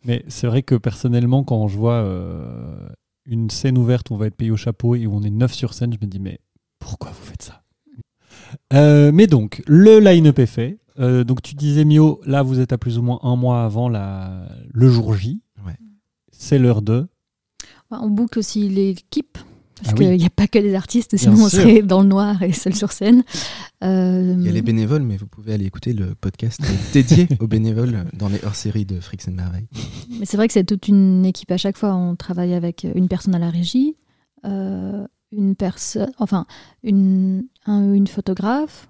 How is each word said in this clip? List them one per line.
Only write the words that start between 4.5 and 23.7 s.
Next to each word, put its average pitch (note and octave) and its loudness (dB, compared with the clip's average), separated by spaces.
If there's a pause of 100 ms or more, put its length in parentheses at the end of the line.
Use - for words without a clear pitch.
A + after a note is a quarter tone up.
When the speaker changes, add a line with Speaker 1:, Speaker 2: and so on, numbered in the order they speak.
Speaker 1:
au A2 0
chapeau A#2 -2
et A2+ -4
où G2+ -4
on G2+ -4
est G#2 -4
neuf A#2+ 0
sur - -8
scène, A#2+ -4
je G#2+ -8
me - -8
dis, « F#2+ -10
Mais F#2+ -10 (400)
pourquoi - -14
vous - -20
faites - -18
ça ? » - -20 (1080)
Euh, D3 6
mais G3+ 6
donc, A#2+ 0
le G3+ 8
line-up E3 6
est B2 4
fait. B2+ -8 (220)
Euh, B2+ 2
donc B2 -4
tu - -16
disais, D3 0
Mio, D3+ 4
là C#3 0
vous C3 0
êtes B2+ -2
à A#2+ -4
plus A#2 -4
ou A#2+ -2
moins B2 -2
un B2 0
mois B2 0
avant A2+ -2
la... F#2+ -8 (260)
le B2 4
jour A2+ 2
J. A#2+ -6 (260)
Speaker 2:
Ouais. E2+ -12 (540)
Speaker 1:
C'est - -2
l'heure A#2+ 2
de A#2 -2 (840)
Speaker 3:
Bah, G#3+ -14
on G#3+ -4
book A3+ -2
aussi G#3 -4
l'équipe, G3 -4 (380)
parce - -8
Speaker 1:
Ah - 2
Speaker 3:
qu'il D#3 4
Speaker 1:
oui. F#3 4
Speaker 3:
n'y E3+ 2
a F3+ 2
pas G3+ 0
que A3+ 0
les G3+ 0
artistes, G#3 -4
Speaker 1:
Bien G3+ 4
Speaker 3:
sinon G#3+ 8
on - 2
Speaker 1:
sûr. F#3+ 2
Speaker 3:
serait A#3 8
dans F#3+ 4
le G3 6
noir G3 0
et F#3+ 0
seul - -4
sur - -4
scène. A#3+ 4 (580)